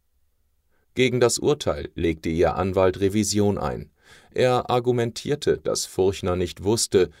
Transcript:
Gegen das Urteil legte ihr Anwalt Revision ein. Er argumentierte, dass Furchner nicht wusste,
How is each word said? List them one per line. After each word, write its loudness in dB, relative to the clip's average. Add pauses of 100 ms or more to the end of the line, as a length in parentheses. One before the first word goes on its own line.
(960)
Gegen 2
das 4
Urteil -2
legte -2
ihr 2
Anwalt 0
Revision 2
ein. -6 (420)
Er 0
argumentierte, 0
dass -4
Furchner 0
nicht -6
wusste, 2 (100)